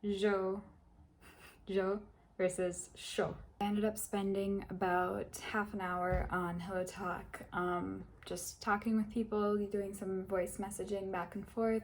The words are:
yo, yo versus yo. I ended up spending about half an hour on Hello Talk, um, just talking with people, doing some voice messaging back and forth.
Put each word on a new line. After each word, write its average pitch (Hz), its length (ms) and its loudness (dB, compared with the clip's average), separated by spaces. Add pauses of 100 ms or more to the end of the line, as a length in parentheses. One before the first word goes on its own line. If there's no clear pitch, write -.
yo, 196 600 2 (1040)
yo 196 340 2 (360)
versus 180 540 0 (260)
yo. 180 180 0 (260)
I 208 40 2
ended 208 200 2
up 214 140 2
spending 196 720 0
about 185 680 0 (140)
half 208 240 0
an 202 60 -2
hour 180 500 2
on 175 300 0
Hello 185 240 -2
Talk, 185 580 -6 (100)
um, 180 520 0 (200)
just - 380 -6
talking 220 340 2
with 214 160 2
people, 208 440 2
doing 202 360 0
some 190 340 -2
voice 185 320 0
messaging 196 520 -2
back 175 240 -2
and 202 140 -4
forth. 226 360 2